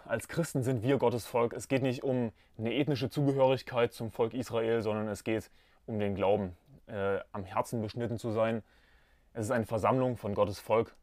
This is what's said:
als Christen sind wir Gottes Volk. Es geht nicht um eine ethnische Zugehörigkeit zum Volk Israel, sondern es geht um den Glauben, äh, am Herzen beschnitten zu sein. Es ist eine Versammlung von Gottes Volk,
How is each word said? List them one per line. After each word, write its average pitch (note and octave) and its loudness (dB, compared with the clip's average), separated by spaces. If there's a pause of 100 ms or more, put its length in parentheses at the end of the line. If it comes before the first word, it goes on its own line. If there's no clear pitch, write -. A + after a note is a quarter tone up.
als A2+ -4
Christen D#3 -2
sind A#2+ 0
wir C3+ 2
Gottes A#2+ 2
Volk. A#2 0
Es - -10
geht C3 2
nicht C3 -2
um B2 0 (240)
eine A2+ -2
ethnische C3+ 0
Zugehörigkeit C3+ 2
zum A2+ -8
Volk A2+ -2
Israel, A#2 0
sondern G#2+ 0
es G2+ -6
geht A2 -2 (360)
um A2+ -6
den G2+ 0
Glauben, F#2+ 2 (300)
äh, G2 -2 (120)
am G2+ -8
Herzen A2 -4
beschnitten A2+ -4
zu A#2 -4
sein. A2+ 0 (680)
Es A2+ -4
ist A2 -2
eine A#2 2
Versammlung A#2+ 2
von G#2 -4
Gottes G2+ 2
Volk, A2+ 2